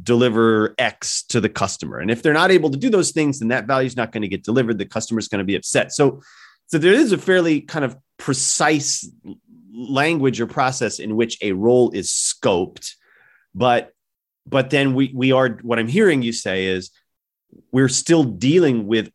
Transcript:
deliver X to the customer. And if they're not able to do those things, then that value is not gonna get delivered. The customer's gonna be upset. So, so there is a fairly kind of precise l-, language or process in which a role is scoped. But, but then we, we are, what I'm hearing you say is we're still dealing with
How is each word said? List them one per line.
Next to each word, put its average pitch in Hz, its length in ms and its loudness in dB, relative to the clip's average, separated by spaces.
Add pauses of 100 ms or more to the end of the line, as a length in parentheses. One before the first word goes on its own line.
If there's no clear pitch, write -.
deliver 113 760 2
X - 460 -4
to 120 160 -2
the 101 80 0
customer. 71 500 -6
And 85 100 -4
if 117 140 -2
they're 160 100 2
not 175 200 2
able 156 180 4
to 135 80 -4
do 247 100 -2
those 196 220 2
things, 147 300 -2
then 113 80 -2
that 117 180 -2
value 131 200 0
is 123 100 -10
not 113 160 -4
gonna 104 160 -4
get 95 160 -8
delivered. 117 340 0
The 98 80 -6
customer's 110 400 -6
gonna 98 160 -4
be 95 140 -2
upset. - 360 -2
So, 139 280 0 (480)
so 165 100 0
there 170 140 4
is 254 180 4
a 175 80 2
fairly 170 440 2
kind 156 220 -6
of 123 120 -6 (200)
precise - 920 -2 (180)
l-, 98 80 -14 (380)
language 135 680 -2
or 117 60 -2
process 127 540 -4
in 107 160 -6
which 113 260 -2
a 104 80 -2
role 117 400 2
is 92 200 -6
scoped. - 800 -4 (640)
But, 120 340 0 (560)
but 135 240 0
then 139 240 2
we, 135 180 0
we 131 200 0
are, 131 160 4 (140)
what 117 180 -2
I'm 113 80 -2
hearing 160 340 2
you 117 100 -2
say 95 340 -4
is 92 260 -4 (800)
we're 131 160 4
still 160 340 2
dealing 123 640 2
with 110 280 -2